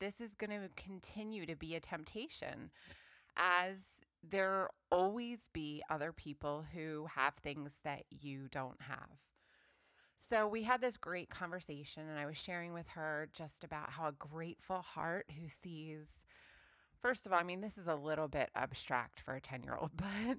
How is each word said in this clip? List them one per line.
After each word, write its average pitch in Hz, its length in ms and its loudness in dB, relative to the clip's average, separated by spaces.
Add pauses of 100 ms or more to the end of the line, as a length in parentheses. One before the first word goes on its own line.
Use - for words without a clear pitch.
this 202 180 -4
is 220 160 -8
gonna 208 400 -4
continue 202 720 -6
to 160 100 -2
be 160 200 -4
a 165 40 -2
temptation, - 920 -6 (680)
as 180 400 6 (440)
there 190 480 4 (220)
always 214 640 6
be 151 360 -2
other 156 220 2
people 147 640 -4
who 156 420 -4
have 139 200 6
things 147 360 -4 (140)
that 139 240 -2
you 135 420 -6
don't 131 300 -4
have." - 480 -10 (880)
So 214 280 4
we 214 180 2
had 240 180 6
this 247 160 2
great 175 320 -4
conversation, 156 800 -6
and 151 100 -4
I 147 60 0
was 147 120 -4
sharing 175 360 -2
with 170 160 -6
her 156 420 0
just - 320 -10
about 151 280 -4
how 151 180 2
a - 20 4
grateful 165 720 -4
heart 165 580 0
who 165 80 -8
sees, 156 760 -8 (760)
first 247 260 4
of 196 60 -2
all, 175 80 10
I 170 40 8
mean, 180 180 -2
this 214 160 -4
is 175 100 -4
a 160 80 6
little 151 320 2
bit 139 280 2
abstract - 640 0
for 131 140 -4
a 135 60 -6
ten-year-old, 131 500 -2
<laughs> 160 40 -14
but 202 420 2